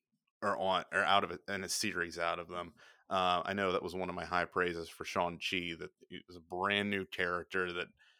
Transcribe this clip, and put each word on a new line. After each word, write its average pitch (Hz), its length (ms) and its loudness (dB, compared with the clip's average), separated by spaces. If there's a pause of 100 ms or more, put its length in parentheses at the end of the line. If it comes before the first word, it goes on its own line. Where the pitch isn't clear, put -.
(420)
or 101 160 0
on, 92 340 2
or 95 120 4
out 98 200 6
of 87 80 -4
it, 87 160 -8
in 98 160 -4
a 92 60 -6
series 87 480 -2
out 85 220 0
of 85 80 -10
them. 87 260 -8 (360)
Uh, 90 360 4
I 98 80 -2
know 98 180 2
that 92 120 2
was 85 120 -6
one 90 140 -2
of 87 60 -6
my 85 100 -6
high 87 200 2
praises 85 440 -2
for - 160 -12
Shang-Chi, 87 760 -2
that 82 120 -10 (180)
it 90 180 -12
was 90 100 -16
a - 40 -14
brand 98 480 2
new 98 160 0
character 90 680 0
that 87 140 -4 (320)